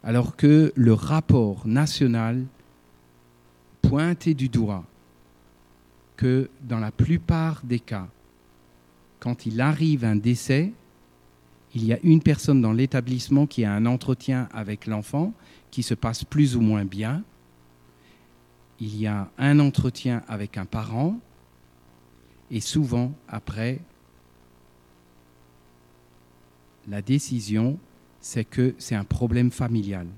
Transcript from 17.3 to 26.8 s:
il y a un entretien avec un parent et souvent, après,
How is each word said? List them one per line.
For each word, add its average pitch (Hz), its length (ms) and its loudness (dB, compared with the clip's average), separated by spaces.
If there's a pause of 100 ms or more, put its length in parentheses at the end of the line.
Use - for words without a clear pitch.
il 107 180 -8
y 107 80 -2
a 104 320 -4
un 143 200 4
entretien 131 680 0
avec 101 300 -8
un 95 80 -8
parent 113 540 -4 (1300)
et 113 100 -4
souvent, 123 520 -2 (160)
après, 110 500 -8 (3000)